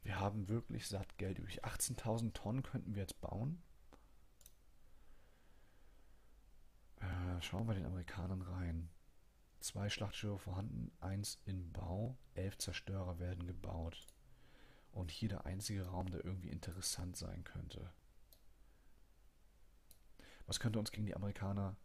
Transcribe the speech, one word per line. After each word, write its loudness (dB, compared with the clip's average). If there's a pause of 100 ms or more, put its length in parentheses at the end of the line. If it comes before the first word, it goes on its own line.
Wir 2
haben 4
wirklich 2
satt -2
Geld 2
übrig. -2
Achtzehntausend 4
Tonnen 2
könnten 0
wir 2
jetzt -2
bauen. 0 (3250)
Äh, 2
schauen 2
wir 6
den 4
Amerikanern 0
rein. 0 (720)
Zwei 0
Schlachtschiffe 2
vorhanden, 0
eins 2
in 0
Bau, 2 (160)
elf 0
Zerstörer 0
werden 2
gebaut. 0 (840)
Und 0
hier 2
der 0
einzige 2
Raum, 2
der 0
irgendwie 0
interessant 0
sein -2
könnte. -4 (2500)
Was 0
könnte 6
uns 4
gegen 2
die 2
Amerikaner 4